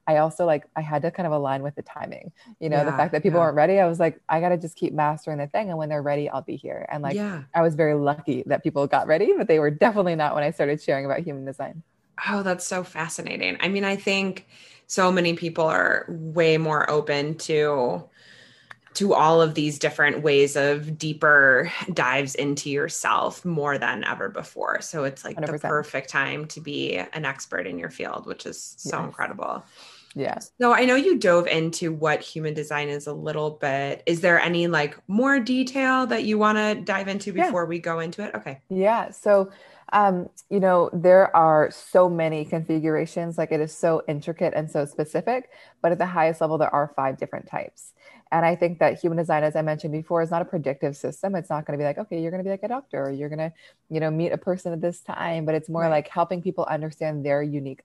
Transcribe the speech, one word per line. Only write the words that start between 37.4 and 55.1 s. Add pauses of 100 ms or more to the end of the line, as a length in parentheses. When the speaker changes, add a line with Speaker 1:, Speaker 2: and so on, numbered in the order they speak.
Speaker 2:
before
we
go
into
it?
Okay. (100)
Speaker 1:
Yeah.
So, (440)
um, (220)
you
know,
there
are
so
many
configurations,
like,
it
is
so
intricate
and
so
specific, (320)
but
at
the
highest
level,
there
are
five
different
types. (380)
And
I
think
that
human
design,
as
I
mentioned
before,
is
not
a
predictive
system.
It's
not
gonna
be
like,
"Okay,
you're
gonna
be,
like,
a
doctor,
or
you're
gonna, (380)
you
know,
meet
a
person
at
this
time,"